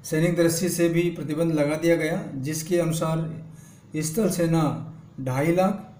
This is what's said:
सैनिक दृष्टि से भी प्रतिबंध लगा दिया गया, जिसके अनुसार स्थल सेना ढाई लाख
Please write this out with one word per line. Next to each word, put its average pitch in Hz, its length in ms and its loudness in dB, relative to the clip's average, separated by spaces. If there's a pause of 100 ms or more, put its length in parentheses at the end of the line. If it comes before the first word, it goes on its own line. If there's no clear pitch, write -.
सैनिक 165 320 2
दृष्टि 170 320 2
से 170 200 2
भी 170 140 2
प्रतिबंध 165 500 -2
लगा 151 240 2
दिया 170 200 4
गया, 160 380 -2
जिसके 156 440 -2
अनुसार 160 680 -2 (520)
स्थल 180 340 0
सेना 165 640 0 (260)
ढाई 135 320 0
लाख 185 480 2